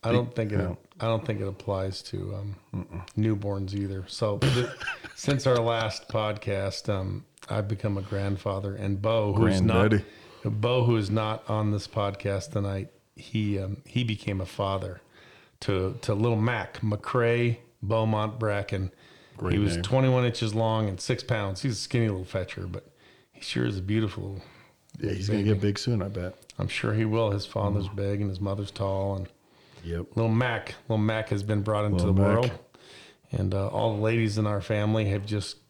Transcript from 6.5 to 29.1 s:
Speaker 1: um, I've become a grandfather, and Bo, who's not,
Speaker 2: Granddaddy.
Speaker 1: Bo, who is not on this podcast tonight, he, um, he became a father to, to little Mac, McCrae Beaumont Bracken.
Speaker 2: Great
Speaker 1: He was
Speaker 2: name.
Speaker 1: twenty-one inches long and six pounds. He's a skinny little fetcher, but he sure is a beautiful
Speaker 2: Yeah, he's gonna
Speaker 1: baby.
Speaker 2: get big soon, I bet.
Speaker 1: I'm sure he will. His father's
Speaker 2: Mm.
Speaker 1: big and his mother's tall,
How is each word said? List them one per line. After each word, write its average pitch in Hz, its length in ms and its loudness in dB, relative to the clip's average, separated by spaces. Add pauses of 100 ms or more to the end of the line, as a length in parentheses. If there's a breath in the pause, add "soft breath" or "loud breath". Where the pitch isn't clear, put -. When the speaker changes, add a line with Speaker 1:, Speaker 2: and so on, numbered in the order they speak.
Speaker 1:
um, 95 320 -4 (240)
I've 104 200 -2
become 104 300 -2
a 98 40 -4
grandfather, 98 720 -2
and 98 280 -2
Bo, 110 300 2
who's 101 280 6
not, 107 300 6
Speaker 2:
Granddaddy. 104 140 4 (400 loud breath)
Speaker 1:
Bo, 117 400 2
who 117 120 6
is 101 140 0
not 110 380 0
on 107 220 2
this 104 160 -2
podcast 101 640 -2
tonight, 98 360 -2 (260)
he, 104 440 -2
um, 95 280 -6
he - 160 0
became 104 380 -2
a 95 60 -4
father 98 540 -4 (600 loud breath)
to, 95 420 0
to 117 120 0
little 113 260 2
Mac, 113 400 -2
McCrae 117 800 2 (240)
Beaumont 110 580 0
Bracken. 101 500 -2 (460 loud breath)
Speaker 2:
Great 90 180 0
Speaker 1:
He 101 40 4
was 98 180 4
Speaker 2:
name. 87 60 -2
Speaker 1:
twenty-one 127 440 4
inches 113 280 -2
long 110 340 2
and 92 120 -6
six - 220 -2
pounds. 101 400 -2
He's 135 100 0
a 104 80 -4
skinny 117 280 0
little 92 180 -4
fetcher, 95 400 -6
but 90 200 -8 (460 soft breath)
he - 80 -20
sure - 240 -2
is 107 140 0
a 92 40 -6
beautiful 98 560 -2 (600 loud breath)
Speaker 2:
Yeah, 92 140 -2
he's 90 160 -2
gonna 107 100 2
Speaker 1:
baby. 104 160 4
Speaker 2:
get 95 80 0
big 101 160 2
soon, 113 240 0
I - 60 -4
bet. 90 260 -6 (240)
Speaker 1:
I'm 95 100 -2
sure - 240 -2
he 110 140 2
will. 110 240 2
His 98 160 -2
father's 101 420 0
Speaker 2:
Mm. 104 80 -8
Speaker 1:
big 101 240 -2
and 104 80 0
his 92 120 -6
mother's 98 300 -4
tall, 98 460 -2